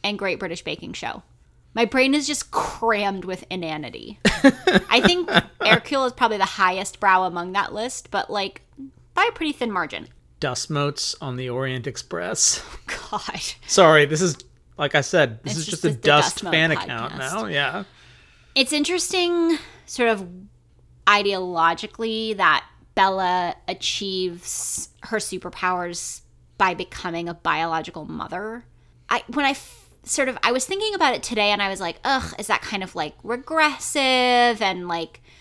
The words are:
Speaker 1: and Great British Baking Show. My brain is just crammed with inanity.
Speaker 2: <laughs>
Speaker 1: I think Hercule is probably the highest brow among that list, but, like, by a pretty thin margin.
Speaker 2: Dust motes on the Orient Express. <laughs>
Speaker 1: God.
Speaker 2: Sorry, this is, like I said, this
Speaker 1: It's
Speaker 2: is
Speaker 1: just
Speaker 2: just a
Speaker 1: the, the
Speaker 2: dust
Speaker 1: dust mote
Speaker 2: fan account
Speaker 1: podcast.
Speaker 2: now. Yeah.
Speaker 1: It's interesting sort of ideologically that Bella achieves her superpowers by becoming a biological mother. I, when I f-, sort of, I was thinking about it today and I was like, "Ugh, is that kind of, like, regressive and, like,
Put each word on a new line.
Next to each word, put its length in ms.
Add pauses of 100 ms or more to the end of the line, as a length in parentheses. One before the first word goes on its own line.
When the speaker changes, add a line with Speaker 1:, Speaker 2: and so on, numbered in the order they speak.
Speaker 1:
and 160
Great 180
British 260
Baking 300
Show. 300 (500)
My 120
brain 280
is 140
just 240
crammed 760
with 240
inanity. 720
Speaker 2:
<laughs> 40
Speaker 1:
I 760
think 280 (320)
Hercule 440
is 80
probably 240
the 80
highest 540
brow 240
among 300
that 200
list, 380
but, 180
like, 340 (500)
by 160
a 20
pretty 220
thin 180
margin. 360 (320)
Speaker 2:
Dust 300
motes 520
on 140
the 140
Orient 380
Express. 760 (240)
<laughs> 240
Speaker 1:
God. 300 (260)
Speaker 2:
Sorry, 380
this 160
is, 160 (400)
like 180
I 60
said, 420
this 100
Speaker 1:
It's 80
Speaker 2:
is 60
Speaker 1:
just 160
Speaker 2:
just 20
a 40
Speaker 1:
the, 60
the 60
Speaker 2:
dust 340
Speaker 1:
dust 80
mote 80
Speaker 2:
fan 200
account 420
Speaker 1:
podcast. 60
Speaker 2:
now. 280
Yeah. 360 (720)
Speaker 1:
It's 180
interesting 840 (280)
sort 240
of 180 (800)
ideologically 1300
that 280 (300)
Bella 600 (120)
achieves 1200 (140)
her 140
superpowers 1040 (360)
by 160
becoming 560
a 40
biological 720
mother. 600 (440)
I, 180
when 180
I 60
f-, 340 (180)
sort 260
of, 140
I 80
was 140
thinking 280
about 220
it 80
today 280
and 100
I 80
was 100
like, 240
"Ugh, 340
is 100
that 140
kind 220
of, 120
like, 280
regressive 1400
and, 260
like, 340 (200)